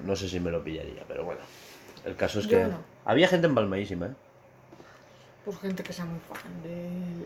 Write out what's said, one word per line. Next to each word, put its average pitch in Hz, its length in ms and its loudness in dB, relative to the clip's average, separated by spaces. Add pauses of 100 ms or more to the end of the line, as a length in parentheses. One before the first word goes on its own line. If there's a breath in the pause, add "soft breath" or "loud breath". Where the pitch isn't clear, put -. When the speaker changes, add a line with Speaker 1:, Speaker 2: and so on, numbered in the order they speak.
Speaker 1:
no 98 120 0
sé 95 120 -4
si 90 120 -2
me 87 100 0
lo 85 140 0
pillaría, 80 440 -8
pero - 160 -6
bueno. 82 180 -6 (600 loud breath)
El 92 120 -6
caso 101 240 0
es 101 80 -2
Speaker 2:
Yo 98 100 8
Speaker 1:
que 92 80 8
Speaker 2:
no. 87 120 0 (280)
Speaker 1:
había 151 220 8
gente 175 200 4
empalmadísima, 98 600 2
¿eh? 135 60 -8 (1300 loud breath)
Speaker 2:
Pues 185 140 -6
gente 185 240 -2
que 180 100 -8
sea 175 120 -4
muy 165 140 -6
fan 175 440 -10
de 175 260 -6 (360)